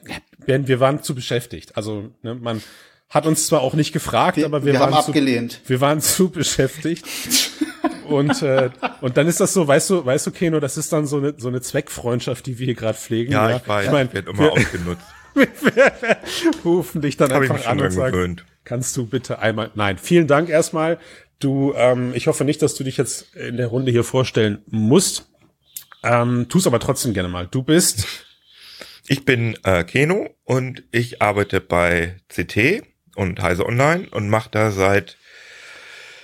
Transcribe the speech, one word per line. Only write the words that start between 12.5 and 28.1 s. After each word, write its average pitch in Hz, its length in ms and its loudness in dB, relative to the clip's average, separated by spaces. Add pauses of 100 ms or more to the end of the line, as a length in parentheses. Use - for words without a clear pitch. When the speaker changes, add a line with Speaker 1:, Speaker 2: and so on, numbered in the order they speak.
Speaker 1:
wir 127 60 -6
hier 123 100 -2
gerade 110 220 -4
pflegen, 117 340 -4
Speaker 3:
Ja, 107 180 4
Speaker 1:
ja. 123 80 0
Speaker 3:
ich 123 100 -10
weiß, 104 180 0
Speaker 1:
Ich 123 60 0
mein, 135 220 0
Speaker 3:
wird 95 140 -6
immer 101 120 -4
Speaker 1:
wir 151 120 6
Speaker 3:
ausgenutzt. 87 500 -2 (180)
Speaker 1:
<laughs> - 140 -20
wir 269 140 4 (1200)
rufen 170 360 0
dich 143 160 -2
dann 143 160 2
Speaker 3:
Hab 143 80 4
ich 131 80 2
Speaker 1:
einfach - 60 0
Speaker 3:
mich - 80 -4
schon 117 80 0
Speaker 1:
an 107 60 2
und - 60 0
Speaker 3:
dran 92 100 0
Speaker 1:
sagen, 90 180 0
Speaker 3:
gewöhnt. 90 340 -2 (200)
Speaker 1:
„Kannst 127 320 -6
du 127 80 -4
bitte 123 340 -6
einmal“, 107 340 -2
nein, 101 240 -2
vielen 170 300 4
Dank 147 220 4
erstmal. 160 500 0 (400)
Du, 139 360 0
ähm, 123 380 2
ich 123 140 -4
hoffe 151 160 0
nicht, 147 180 0
dass 151 140 2
du - 80 -8
dich 131 140 -6
jetzt - 380 -6
in 120 220 -8
der 123 100 -2
Runde 127 240 -2
hier 117 120 4
vorstellen 117 640 0
musst. - 600 2 (760)
Ähm, 120 460 2
tu's 185 180 2
aber 120 120 4
trotzdem - 340 -2
gerne 92 160 -2
mal. 90 200 -6
Du 131 140 -4
bist? 156 420 2 (1000)